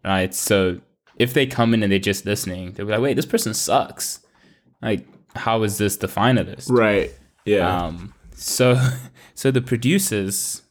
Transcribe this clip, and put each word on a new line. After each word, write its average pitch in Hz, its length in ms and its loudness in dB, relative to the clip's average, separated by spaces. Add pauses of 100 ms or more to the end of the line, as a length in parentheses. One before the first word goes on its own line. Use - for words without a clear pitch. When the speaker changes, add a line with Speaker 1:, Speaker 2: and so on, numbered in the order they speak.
Speaker 1:
right? 95 300 0
So 92 460 2 (380)
if 123 140 2
they 139 140 2
come 117 280 0
in 110 80 2
and 98 100 2
they're 98 60 4
just 98 280 -2
listening, 92 460 -6
they'll 101 140 -8
be 107 60 -2
like, 107 80 2
"Wait, 135 140 0
this - 100 -2
person 110 300 -2
sucks. - 640 -2 (640)
Like, 117 240 -2 (300)
how 113 260 0
is 101 160 -2
this 104 180 0
the - 120 -4
finalist?" 113 640 0
Speaker 2:
Right. 107 420 4 (340)
Yeah. 92 380 2
Speaker 1:
Um, 85 280 -10 (220)
so, 123 440 2 (300)
<laughs> - 260 -20
so - 160 0
the 131 120 2
producers 120 1080 -2